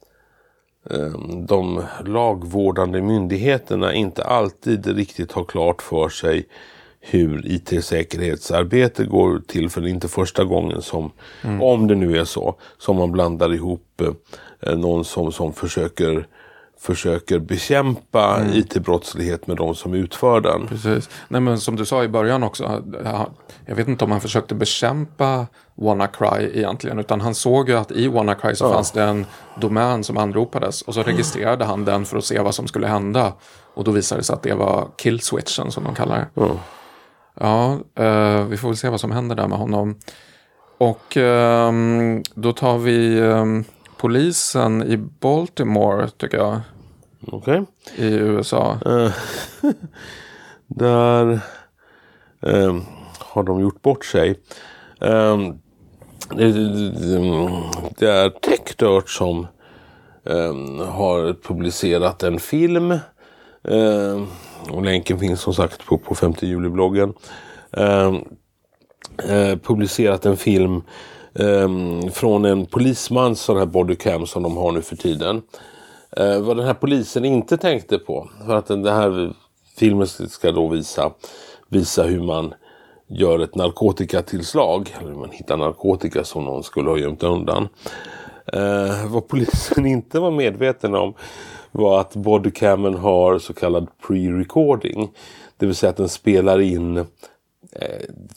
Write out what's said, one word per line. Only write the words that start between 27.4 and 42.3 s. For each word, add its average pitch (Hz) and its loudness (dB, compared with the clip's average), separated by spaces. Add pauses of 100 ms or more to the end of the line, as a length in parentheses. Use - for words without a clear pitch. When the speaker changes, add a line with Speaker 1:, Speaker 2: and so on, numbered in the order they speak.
Speaker 2:
ju 123 4
att 110 -4
i 117 0
WannaCry 110 0
så 139 0
Speaker 1:
Ja. 113 4
Speaker 2:
fanns 107 0
det 110 2
en 104 0 (360)
domän 110 0
som 113 -4
anropades, 107 -2
och - -10
så 113 0
registrerade 120 0
han 104 -2
den 101 0
för - -6
att 101 -4
se 110 -2
vad 101 0
som - -6
skulle 104 -2
hända, 104 0 (400)
och 107 -6
då 107 2
visade 104 0
det - -4
sig - -2
att - -6
det - 0
var 101 0
killswitchen - -4
som - -8
de - -6
kallar - -2
det. 113 -4
Speaker 1:
Ja. 107 2 (920)
Speaker 2:
Ja, 117 2 (260)
eh, 107 4
vi 107 -6
får 120 -6
väl 113 -2
se 123 -2
vad 117 -4
som 110 -4
händer 120 -4
där 104 0
med 98 -2
honom. 104 -2 (800)
Och, - 0
ehm, 117 4 (120)